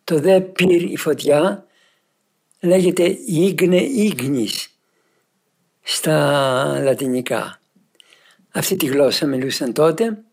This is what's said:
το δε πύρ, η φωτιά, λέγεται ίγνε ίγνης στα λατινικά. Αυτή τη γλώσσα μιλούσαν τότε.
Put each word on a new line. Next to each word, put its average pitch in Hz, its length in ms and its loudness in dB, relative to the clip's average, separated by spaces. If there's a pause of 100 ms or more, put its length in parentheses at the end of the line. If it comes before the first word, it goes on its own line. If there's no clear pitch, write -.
το 160 160 0
δε 190 200 6
πύρ, 180 420 0
η - 140 -6
φωτιά, 151 720 0 (920)
λέγεται 180 680 2
ίγνε 180 560 2
ίγνης 143 840 -4 (1120)
στα 143 1000 0
λατινικά. 127 760 -2 (920)
Αυτή - 260 -4
τη 160 100 -2
γλώσσα 135 400 2
μιλούσαν 131 460 -4
τότε. 165 500 0 (100)